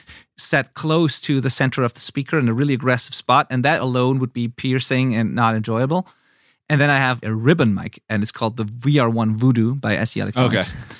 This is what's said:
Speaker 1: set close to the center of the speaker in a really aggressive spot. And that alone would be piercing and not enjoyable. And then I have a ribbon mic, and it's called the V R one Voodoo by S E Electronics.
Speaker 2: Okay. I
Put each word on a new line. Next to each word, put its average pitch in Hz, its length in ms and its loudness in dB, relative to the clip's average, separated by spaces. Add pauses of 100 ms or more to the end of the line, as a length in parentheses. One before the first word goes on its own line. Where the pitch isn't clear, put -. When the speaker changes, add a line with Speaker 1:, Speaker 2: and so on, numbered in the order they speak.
(380)
Speaker 1:
set - 360 -2
close 156 480 0
to 135 200 -2
the 131 80 -2
center 131 340 -2
of 120 120 -2
the - 40 -14
speaker - 400 -4
in 127 80 2
a 113 60 2
really 139 200 0
aggressive 123 420 -2
spot. 139 340 2
And 127 160 0
that 156 160 2
alone 127 380 0
would 127 120 -4
be 120 160 -4
piercing 127 680 -2
and 107 200 0
not 113 200 2
enjoyable. 123 520 -2 (640)
And 151 80 4
then 143 120 4
I 139 60 4
have 127 260 0
a 107 100 -2
ribbon 120 400 2
mic, 87 360 -8
and 107 120 0
it's 113 100 -4
called 113 260 -4
the 117 60 -4
V 123 360 0
R 120 100 4
one 113 260 0
Voodoo 117 380 2
by 110 220 -2
S - 200 -2
E - 40 -6
Electronics. 107 520 0
Speaker 2:
Okay. - 80 -12
I - 60 -14 (140)